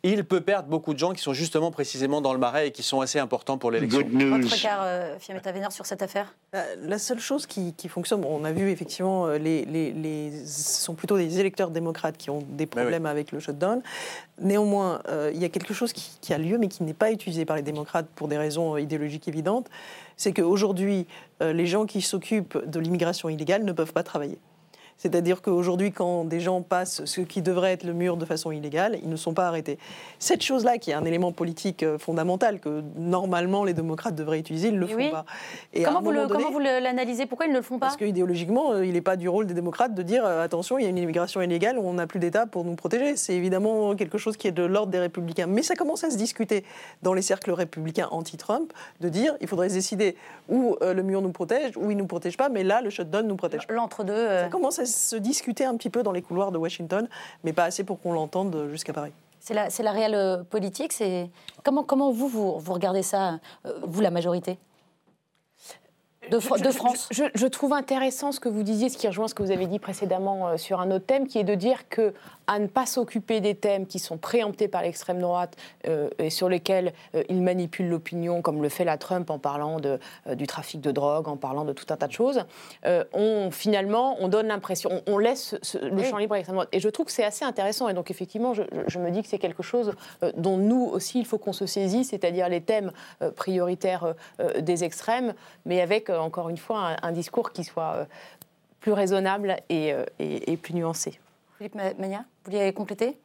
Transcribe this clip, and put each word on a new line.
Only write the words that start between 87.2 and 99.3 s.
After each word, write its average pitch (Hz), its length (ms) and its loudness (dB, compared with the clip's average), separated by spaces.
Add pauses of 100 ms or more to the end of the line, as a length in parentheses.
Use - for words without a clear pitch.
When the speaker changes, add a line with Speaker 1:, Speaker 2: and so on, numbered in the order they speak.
Speaker 4:
assez 208 200 -2
intéressant. 214 440 0
Et 190 60 0
donc, 175 160 -4
effectivement, 226 440 -2
je, 202 80 0 (100)
je, - 140 -4
je 180 120 -4
me 175 120 -2
dis 202 120 0
que - 60 -10
c'est 202 100 -2
quelque 180 240 -2
chose, 220 300 0 (300)
euh, - 140 0
dont 185 200 2
nous 226 280 4
aussi, 214 360 -2
il 226 60 -4
faut 214 120 -2
qu'on 202 160 -4
se 196 120 -2
saisisse, 202 440 0
c'est-à-dire 180 380 0
les 175 140 0
thèmes, 208 300 0 (300)
euh, 156 80 0
prioritaires, 180 720 0
euh, 165 80 0 (280)
euh, 151 220 0
des 175 220 2
extrêmes, 226 500 -2 (320)
mais 180 160 2
avec, 208 260 2
euh, 175 100 0
encore 165 300 -4
une 170 80 -4
fois, 180 460 -2
un, 170 60 -2
un 170 40 -2
discours 170 400 -2
qui 175 100 -8
soit, 160 320 -4
euh, 151 100 -2 (760)
plus 214 120 2
raisonnable 196 640 2 (120)